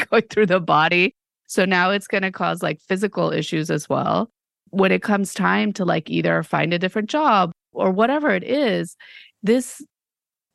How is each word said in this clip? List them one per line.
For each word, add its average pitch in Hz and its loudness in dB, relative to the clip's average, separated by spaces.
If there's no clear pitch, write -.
going 226 4
through 214 2
the 190 2
body. 165 2
So - 0
now 185 2
it's 202 -2
gonna 190 -2
cause, 175 -4
like, - -4
physical 190 -2
issues 156 -2
as 151 -4
well. 160 0
When 190 2
it 180 0
comes 202 0
time 196 0
to, 190 -4
like, 165 -2
either 165 0
find 160 -2
a 170 0
different 196 -4
job 220 2
or - 0
whatever 254 0
it 185 0
is, 202 -2
this 240 0